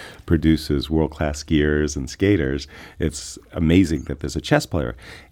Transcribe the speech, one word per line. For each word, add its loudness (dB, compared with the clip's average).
produces 2
world-class -2
skiers 2
and -6
skaters. 0
It's -6
amazing 4
that -8
there's -8
a -4
chess 0
player. -4